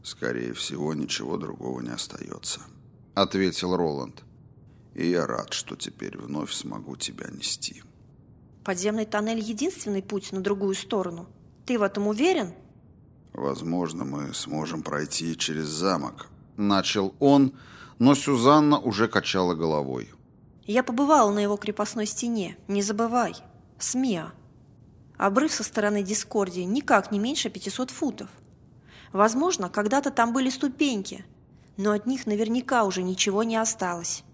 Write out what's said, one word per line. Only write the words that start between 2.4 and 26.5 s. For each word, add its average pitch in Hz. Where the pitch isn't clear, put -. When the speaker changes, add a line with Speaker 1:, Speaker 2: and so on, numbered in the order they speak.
Speaker 1:
ответил 92
Роланд. 76
«И 85
я 87
рад, -
что -
теперь -
вновь 69
смогу 53
тебя -
нести». -
Speaker 2:
«Подземный 208
тоннель — 220
единственный 214
путь 196
на 190
другую 196
сторону. 185
Ты 247
в 208
этом 202
уверен?» 226
Speaker 1:
«Возможно, 82
мы 69
сможем 78
пройти 78
через 78
замок», 78
начал 101
он, 139
но 131
Сюзанна 143
уже 110
качала 92
головой. 73
Speaker 2:
«Я 220
побывала 254
на 208
его 202
крепостной 208
стене, 220
не 202
забывай. 226
смиа. 196
Обрыв 262
со -
стороны 208
Дискордии 190